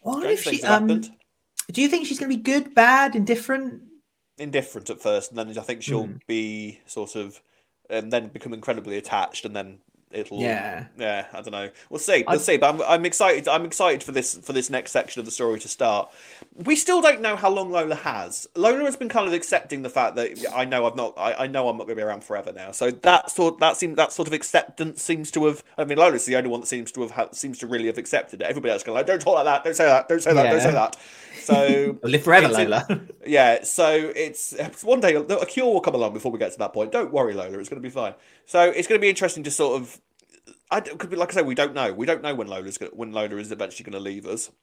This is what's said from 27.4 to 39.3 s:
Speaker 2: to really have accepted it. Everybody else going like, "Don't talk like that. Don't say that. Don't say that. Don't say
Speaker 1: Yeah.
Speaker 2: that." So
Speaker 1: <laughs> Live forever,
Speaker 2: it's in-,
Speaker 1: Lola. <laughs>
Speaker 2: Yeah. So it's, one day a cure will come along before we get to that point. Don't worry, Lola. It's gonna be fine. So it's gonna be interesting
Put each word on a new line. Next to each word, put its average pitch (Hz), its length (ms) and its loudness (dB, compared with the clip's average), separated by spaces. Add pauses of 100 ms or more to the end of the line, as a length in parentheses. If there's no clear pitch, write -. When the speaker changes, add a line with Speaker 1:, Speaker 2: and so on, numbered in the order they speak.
Speaker 2:
to 120 80 -8
really 113 200 -2
have 113 100 -2
accepted 113 440 -4
it. - 40 -4
Everybody 120 260 -2
else 101 120 -2
going 113 120 -6
like, 135 120 0
"Don't 185 140 0
talk 185 140 4
like 147 100 2
that. 143 200 2
Don't 160 100 -2
say 165 100 4
that. 135 220 6
Don't 170 160 2
say 160 100 4
that. 143 160 8
Don't 117 120 6
say - 60 4
Speaker 1:
Yeah. 160 40 6
Speaker 2:
that." 110 260 2 (440)
So 139 580 4
Speaker 1:
<laughs> - 40 -14
Live 139 200 2
forever, 170 240 8
Speaker 2:
it's 110 100 4
in-, 110 120 2
Speaker 1:
Lola. 117 320 0 (120)
<laughs> - 140 -20
Speaker 2:
Yeah. 127 360 6
So 156 520 2
it's, 156 400 -6 (260)
one 247 200 2
day 175 140 6
a 151 300 0
cure 254 280 -2
will 185 80 4
come 147 140 0
along 110 180 0
before 110 180 -6
we 113 80 -8
get 107 140 -2
to - 60 -20
that 104 120 -4
point. 107 220 -4
Don't 233 180 -2
worry, 123 220 0
Lola. 98 260 -8
It's 98 80 -12
gonna 139 140 -12
be 123 80 -12
fine. 120 240 -6 (320)
So 175 180 4
it's 175 240 2
gonna 214 140 4
be 202 80 4
interesting 180 340 -2